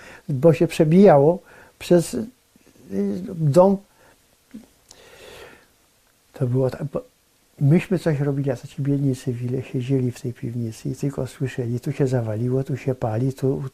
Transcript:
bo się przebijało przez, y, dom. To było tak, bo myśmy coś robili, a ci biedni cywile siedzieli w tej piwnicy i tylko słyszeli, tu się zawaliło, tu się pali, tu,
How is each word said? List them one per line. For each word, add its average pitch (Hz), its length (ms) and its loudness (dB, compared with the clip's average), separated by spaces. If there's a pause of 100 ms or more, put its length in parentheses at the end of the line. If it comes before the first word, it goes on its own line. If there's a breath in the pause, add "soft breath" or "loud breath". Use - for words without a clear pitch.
(300 loud breath)
bo 147 240 4
się 170 140 0
przebijało 165 720 6 (400 loud breath)
przez, 175 340 2
y, 226 140 -6 (1080)
dom. 170 420 4 (2500 loud breath)
To 131 140 -6
było 127 220 0
tak, - 140 -10 (100)
bo - 80 -6 (600)
myśmy 165 380 2
coś 151 200 -2
robili, 143 320 -2
a 120 40 -4
ci - 260 -12
biedni 139 340 0
cywile 123 480 -6
siedzieli 127 480 -2
w - 100 -14
tej 120 120 -8
piwnicy 117 560 -8
i 131 60 -8
tylko 139 320 -6
słyszeli, 123 520 -6
tu 156 120 -8
się 139 160 -2
zawaliło, 123 560 -2
tu 135 140 -6
się 131 180 -4
pali, 123 380 -4
tu, 139 300 -4 (100)